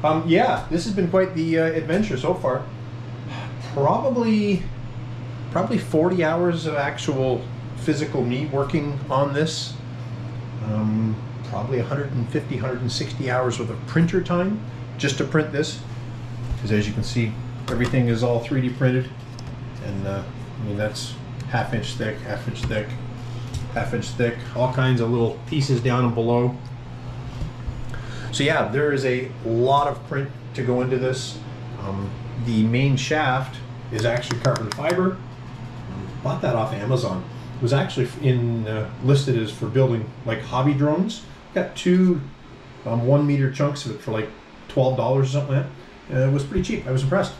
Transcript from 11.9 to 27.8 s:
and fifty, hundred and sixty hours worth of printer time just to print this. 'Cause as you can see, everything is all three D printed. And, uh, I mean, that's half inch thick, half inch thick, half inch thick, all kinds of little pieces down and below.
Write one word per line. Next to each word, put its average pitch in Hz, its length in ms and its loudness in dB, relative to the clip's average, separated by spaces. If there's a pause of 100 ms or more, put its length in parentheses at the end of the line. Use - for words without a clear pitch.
and 120 160 -2
fifty, 131 300 -2
hundred 127 240 -2
and 120 100 -2
sixty - 380 -4
hours 123 280 2
worth 113 120 -4
of - 160 -6
printer 170 340 4
time 180 400 0 (380)
just - 200 0
to 147 60 0
print 151 260 2
this. 147 300 -2 (800)
'Cause 110 100 -4
as 104 160 4
you - 60 -2
can 107 100 -2
see, 113 300 0 (360)
everything 120 400 4
is 117 140 4
all 120 180 4
three 131 200 0
D 123 80 2
printed. 127 400 2 (800)
And, 98 200 -4
uh, 98 160 -2 (400)
I 107 60 -4
mean, 101 80 -4
that's - 380 -4 (340)
half 120 240 0
inch 110 220 -2
thick, 107 260 -4
half 104 260 -6
inch 104 140 -4
thick, 110 260 -2 (840)
half 117 220 -2
inch 110 140 -2
thick, 117 280 0 (180)
all 123 200 2
kinds 127 260 4
of 117 100 2
little 117 280 2 (100)
pieces 135 320 2
down 123 240 4
and 117 100 2
below. 120 400 4 (1800)